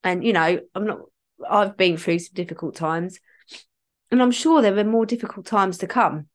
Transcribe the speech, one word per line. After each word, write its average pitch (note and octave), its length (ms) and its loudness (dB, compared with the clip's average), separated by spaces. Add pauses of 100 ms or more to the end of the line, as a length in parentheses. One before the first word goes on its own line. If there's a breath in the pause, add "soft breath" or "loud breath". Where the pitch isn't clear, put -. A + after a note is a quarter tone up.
And, F3+ 200 -2
you A3+ 100 2
know, E3+ 260 2 (160)
I'm G3 100 -4
not, F#3 140 -6 (500)
I've G3+ 280 2
been F3 200 2
through E3+ 220 -2
some - 160 -14
difficult E3+ 400 -8
times, E3 440 -6 (920 loud breath)
and B3 100 4
I'm B3 100 4
sure D#4 300 4
there G3+ 160 4
are G#3 60 2
more A3+ 240 0
difficult A3 400 -8
times F#3+ 320 0
to F#3+ 80 -6
come. D#3+ 460 0